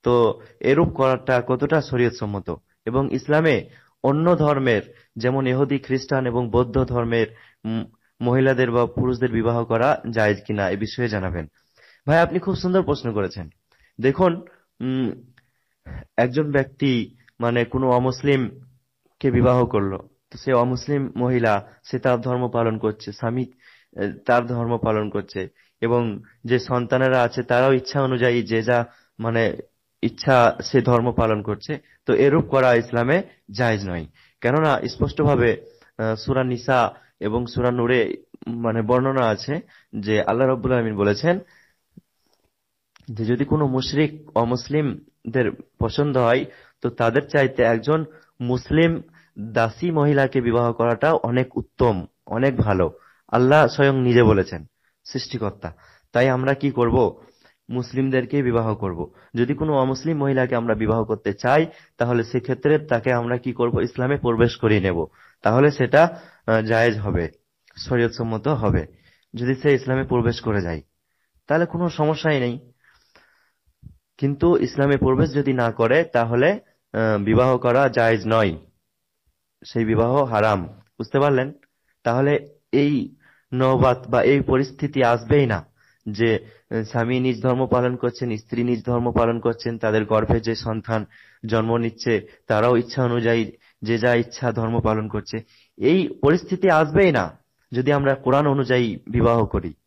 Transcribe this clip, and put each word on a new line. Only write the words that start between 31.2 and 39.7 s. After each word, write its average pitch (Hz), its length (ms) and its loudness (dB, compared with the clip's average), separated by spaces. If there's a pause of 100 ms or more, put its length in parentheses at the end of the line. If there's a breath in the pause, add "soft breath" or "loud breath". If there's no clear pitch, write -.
করছে, 107 380 -8 (260 soft breath)
তো 131 80 2
এরূপ 143 320 4
করা 127 300 4
ইসলামে 120 480 0 (280 soft breath)
জায়েজ 104 380 -2
নয়। 82 160 -6 (360 soft breath)
কেননা 143 460 2
স্পষ্টভাবে, 127 800 0 (320 soft breath)
আহ, 110 180 -2
সূরা 131 280 -4
নিসা 123 500 0 (260 loud breath)
এবং 113 260 -4
সূরা 123 260 -2
নূরে, 120 460 0 (300)
মানে 117 340 -4
বর্ণনা 127 440 0
আছে 135 360 -4 (380 soft breath)